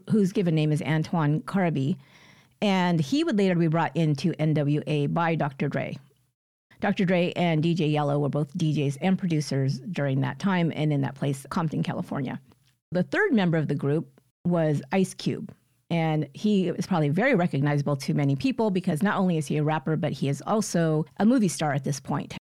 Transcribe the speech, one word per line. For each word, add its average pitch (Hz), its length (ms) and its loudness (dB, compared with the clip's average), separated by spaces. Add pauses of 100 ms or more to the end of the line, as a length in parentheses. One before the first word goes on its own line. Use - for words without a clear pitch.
whose 196 220 2
given 170 240 2
name 151 160 2
is 151 100 0
Antoine 156 600 0
Carby, 151 560 0 (640)
and 185 400 2
he 294 220 0
would 294 140 0
later 185 180 4
be 170 120 4
brought 156 280 0
into 156 420 0
N 156 160 0
W 147 340 0
A 147 200 0
by 165 280 0
Doctor 143 320 -2
Dre. 135 300 -6 (800)
Doctor 202 240 0
Dre 175 320 2
and 165 280 2
D 170 100 2
J 151 140 0
Yella 147 300 0
were 147 120 0
both 147 280 -4
D 160 160 0
Js 143 280 -2
and 185 180 2
producers 147 600 -2 (120)
during 139 300 0
that 127 180 -4
time 180 360 0
and 151 180 0
in 139 80 0
that 135 140 -4
place, 139 340 -4
Compton, 156 340 -2
California. - 560 -6 (540)
The 180 100 2
third 370 300 0
member 180 240 4
of 151 100 0
the 147 80 -2
group 139 460 -2 (240)
was 160 360 2 (100)
Ice 190 220 0
Cube, - 400 -6 (360)
and 160 440 0
he 202 340 2
is 156 180 -4
probably 156 220 2
very 214 280 2
recognizable 147 640 0
to 156 160 -4
many 139 220 2
people 233 340 0
because 180 320 -2
not 202 160 0
only 185 200 2
is 151 100 -2
he 147 80 -2
a 151 80 0
rapper, 156 320 0
but 156 160 -2
he - 160 -4
is 139 180 -4
also 170 600 0 (120)
a 196 80 2
movie 226 220 4
star 151 260 -2
at 139 120 -2
this 147 160 -4
point. - 440 -6